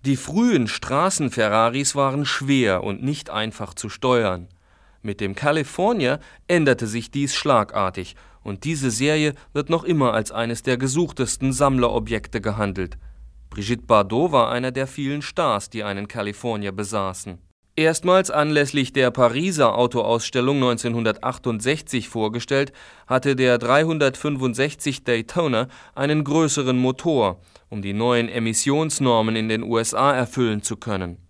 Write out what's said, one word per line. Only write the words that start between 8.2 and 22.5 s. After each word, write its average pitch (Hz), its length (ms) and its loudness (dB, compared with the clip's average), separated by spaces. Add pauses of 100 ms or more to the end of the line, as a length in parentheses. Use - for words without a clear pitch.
und 101 220 -10
diese 139 260 -2
Serie 147 440 0 (180)
wird 143 160 -4
noch 160 160 0
immer 139 300 2
als 107 180 -2
eines 117 300 -4
der 127 160 0
gesuchtesten 135 760 -2
Sammlerobjekte 117 880 0
gehandelt. 101 560 -4 (540)
Brigitte 107 360 -4
Bardot 113 460 4
war 120 180 4
einer 123 200 -2
der 135 160 -4
vielen 143 340 -6
Stars, 131 480 -2
die 110 160 -8
einen 101 240 -6
California 104 640 -6
besaßen. 95 680 -6 (400)
Erstmals 180 520 2
anlässlich 147 640 0
der 127 160 4
Pariser 131 680 2
Autoausstellung 120 840 0
neunzehnhundertachtundsechzig 117 1500 -2
vorgestellt, 120 640 -2 (340)